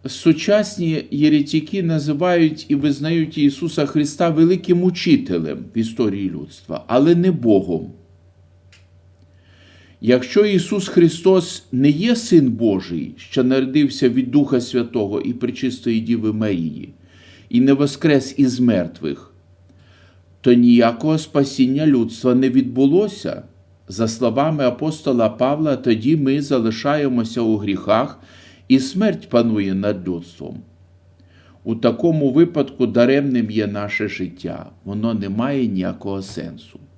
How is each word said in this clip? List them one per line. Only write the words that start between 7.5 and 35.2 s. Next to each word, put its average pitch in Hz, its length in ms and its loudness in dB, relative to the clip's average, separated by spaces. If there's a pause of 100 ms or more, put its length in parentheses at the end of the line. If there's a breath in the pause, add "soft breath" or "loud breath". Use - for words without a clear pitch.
Якщо 127 440 2
Ісус 190 420 0
Христос 175 840 2
не 135 180 4
є 208 260 0
Син 156 360 4
Божий, 95 680 -2
що - 260 -4
народився 131 680 2
від 123 220 0
Духа 139 300 2
Святого 117 600 -4
і 120 120 -6
Пречистої 117 680 -4
Діви 110 340 -2
Марії, 98 560 -4 (600 soft breath)
і 120 120 2
не 139 120 4
воскрес 143 640 0
із 127 220 2
мертвих, 87 720 -2 (1080 soft breath)
то 123 120 4
ніякого 120 640 4
спасіння 139 720 0
людства 123 480 2
не 131 140 2
відбулося. 135 960 0 (440)
За 110 200 -4
словами 135 560 -2
апостола 127 680 0
Павла, 139 460 -2
тоді 123 420 0
ми 139 240 0
залишаємося 127 1000 -2
у 110 160 0
гріхах, 101 640 -2 (480 soft breath)
і 131 120 4
смерть 185 500 -2
панує 107 440 0
над 98 340 -4
людством. - 540 -10 (1000 soft breath)
У 113 120 -4
такому 139 560 0
випадку 147 560 0
даремним 123 640 2
є 107 160 -2
наше 104 400 -6
життя, 87 600 -10 (140)
воно 107 300 -4
не 98 160 -4